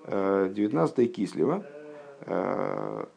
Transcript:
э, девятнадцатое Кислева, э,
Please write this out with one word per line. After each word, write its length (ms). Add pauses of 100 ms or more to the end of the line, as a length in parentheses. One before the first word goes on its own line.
э, 460
девятнадцатое 540
Кислева, 580 (580)
э, 840 (120)